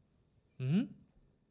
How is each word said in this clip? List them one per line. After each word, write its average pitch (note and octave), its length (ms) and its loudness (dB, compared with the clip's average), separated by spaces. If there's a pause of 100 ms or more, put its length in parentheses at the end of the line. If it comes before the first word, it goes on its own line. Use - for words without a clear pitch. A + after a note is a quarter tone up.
(600)
М? D#3 300 2 (600)